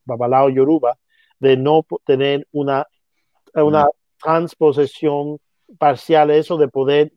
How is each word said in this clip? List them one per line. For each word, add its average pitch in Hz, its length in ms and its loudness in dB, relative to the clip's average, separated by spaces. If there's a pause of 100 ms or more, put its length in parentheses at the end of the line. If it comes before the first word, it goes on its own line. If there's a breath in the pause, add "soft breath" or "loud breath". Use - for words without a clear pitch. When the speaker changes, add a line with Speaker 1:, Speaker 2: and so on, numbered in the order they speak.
Speaker 1:
Babalao 127 460 0
Yoruba 135 480 0 (400)
de 131 180 2
no 147 260 0
po-, - 220 -12
tener 139 480 -2
una, 139 340 -4 (680)
una 151 300 2
Speaker 2:
Mm. 147 60 2 (320)
Speaker 1:
transposición 147 1160 -2 (400)
parcial, 151 520 0
eso 156 260 0
de 151 120 0
poder 143 480 0